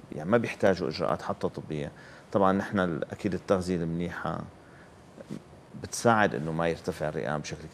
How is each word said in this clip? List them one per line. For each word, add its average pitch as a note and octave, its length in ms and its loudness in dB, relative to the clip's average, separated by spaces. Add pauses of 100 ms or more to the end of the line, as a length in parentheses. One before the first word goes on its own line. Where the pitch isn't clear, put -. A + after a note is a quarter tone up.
(120)
يعني D#2+ 180 -6
ما A2+ 60 6
بيحتاجوا G2 520 2
إجراءات D#2 340 -2
حتى F#2+ 260 -4
طبية. D2+ 440 -6 (400)
طبعًا F#2+ 200 6
نحن G2 260 0
ال-، F2 340 0
أكيد F#2 220 -2
التغذية F#2 420 2
المنيحة E2+ 640 -4 (1400)
بتساعد - 520 4
إنه D#2 180 -4
ما E2+ 160 0
يرتفع D#2+ 400 -4
الرئام D2+ 320 -2
بشكل D#2 340 -10